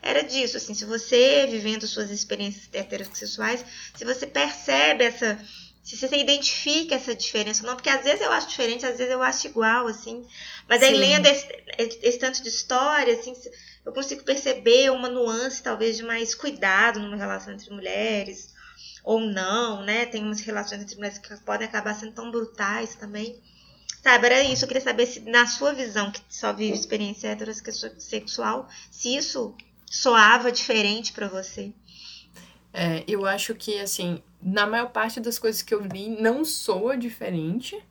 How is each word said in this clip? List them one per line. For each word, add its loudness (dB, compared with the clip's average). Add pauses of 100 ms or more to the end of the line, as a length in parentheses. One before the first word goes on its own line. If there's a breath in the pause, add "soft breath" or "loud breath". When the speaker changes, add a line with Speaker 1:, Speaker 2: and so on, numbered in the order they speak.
Speaker 1:
era 2
disso, -2
assim, -10
se -6
você, 6
vivendo -4
suas -6
experiências -6
heterossexuais, -6 (320 loud breath)
se -14
você -4
percebe 2
essa, -2 (420 loud breath)
se -14
você -2
identifica 2
essa -4
diferença -2
ou -6
não, -4
porque -2
às 2
vezes 2
eu 0
acho 0
diferente, -2
às -2
vezes 0
eu 0
acho 0
igual, 2
assim, -10 (400 loud breath)
mas 6
aí 8
Speaker 2:
Sim. 4
Speaker 1:
lendo 6
esse, 6 (560)
esse 4
tanto -2
de -8
história, 2
assim, -4
se-, -16 (340 loud breath)
eu -10
consigo -6
perceber 6
uma -2
nuance, -2
talvez, -2
de -10
mais -4
cuidado 2
numa -8
relação -6
entre -18
mulheres, -4 (520 loud breath)
ou 2
não, -2
né? 0
Tem -8
umas -4
relações -6
entre -14
mulheres -8
que -20 (120)
podem -2
acabar -4
sendo -10
tão -12
brutais -4
também. -10 (640 loud breath)
Sabe, 8
era 8
isso. 2
Eu -2
queria 0
saber 2
se, -10
na 6
sua 0
visão, -4
que -12
só -4
vive -2
experiência -6
heterossexual, -8 (240 loud breath)
se -2
isso -4 (340)
soava 6
diferente 0
pra -8
você. -10 (1000 loud breath)
Speaker 2:
É, -2
eu 0
acho -2
que, -6
assim, -4 (200)
na 2
maior 0
parte -2
das -4
coisas 0
que -2
eu 0
li, -8
não 2
soa -2
diferente -4